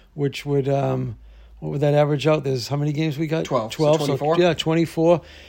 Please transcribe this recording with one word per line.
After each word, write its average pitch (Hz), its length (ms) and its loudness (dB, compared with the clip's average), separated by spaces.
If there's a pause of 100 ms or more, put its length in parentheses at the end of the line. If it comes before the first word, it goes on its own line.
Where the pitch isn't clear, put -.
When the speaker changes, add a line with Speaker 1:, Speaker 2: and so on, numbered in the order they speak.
(120)
Speaker 1:
which 143 320 -6
would, 143 240 0
um, 131 480 -2 (440)
what 156 120 -8
would 147 80 -4
that 147 140 2
average 147 320 2
out? 151 180 2
There's 131 240 -4
how 143 80 -2
many 147 160 -2
games 151 240 -2
we 160 120 -4
got? 160 180 -2
Speaker 2:
Twelve. 113 260 -4
So - 60 -10
Speaker 1:
Twelve, 156 220 4
so, 147 80 -2
Speaker 2:
twenty-four? 143 320 0
Speaker 1:
yeah, 175 120 4
twenty-four. 160 720 2 (260)